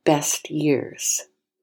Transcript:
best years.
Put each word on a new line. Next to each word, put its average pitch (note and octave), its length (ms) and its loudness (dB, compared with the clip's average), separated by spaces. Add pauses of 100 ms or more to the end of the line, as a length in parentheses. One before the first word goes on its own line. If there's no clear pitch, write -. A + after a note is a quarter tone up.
best - 480 2
years. - 760 -2 (340)